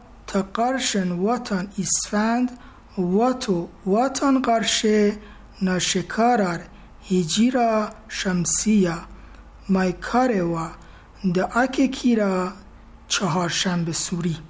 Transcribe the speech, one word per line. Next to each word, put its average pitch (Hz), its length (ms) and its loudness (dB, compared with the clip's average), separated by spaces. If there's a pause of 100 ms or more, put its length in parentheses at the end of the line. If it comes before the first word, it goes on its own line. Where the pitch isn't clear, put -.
(280)
ta 190 160 0
ƙarshen 220 800 -2
watan 208 540 -2
Isfand, 220 720 0 (460)
wato 196 720 0 (160)
watan 262 580 2
ƙarshe 214 720 2 (440)
na 185 180 0
shekarar 185 880 0 (420)
Hijira 214 840 2 (140)
Shamsiyya 180 1000 0 (600)
mai 185 240 2
karewa 180 800 0 (480)
da 185 220 0 (100)
ake 262 340 2
kira 202 640 0 (540)
Chaharshanbe 175 840 -2
Suri. 170 420 -4 (140)